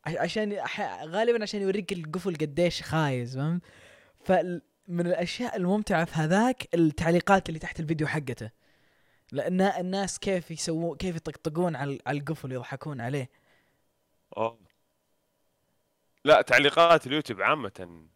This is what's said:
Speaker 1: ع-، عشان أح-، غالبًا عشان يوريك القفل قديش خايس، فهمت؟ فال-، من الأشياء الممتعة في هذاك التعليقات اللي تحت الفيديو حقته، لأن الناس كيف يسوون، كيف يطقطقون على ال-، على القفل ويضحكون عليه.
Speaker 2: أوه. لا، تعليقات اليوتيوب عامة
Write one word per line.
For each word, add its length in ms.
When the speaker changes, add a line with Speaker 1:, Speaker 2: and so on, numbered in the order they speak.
Speaker 1:
ع-، 160
عشان 420
أح-، 160
غالبًا 380
عشان 200
يوريك 300
القفل 440
قديش 460
خايس، 540
فهمت؟ 260
فال-، 380
من 180
الأشياء 500
الممتعة 480
في 100
هذاك 600
التعليقات 760
اللي 100
تحت 220
الفيديو 260
حقته، 440
لأن 280
الناس 580
كيف 320
يسوون، 460
كيف 200
يطقطقون 600
على 160
ال-، 140
على 120
القفل 340
ويضحكون 480
عليه. 300
Speaker 2:
أوه. 220
لا، 180
تعليقات 640
اليوتيوب 360
عامة 720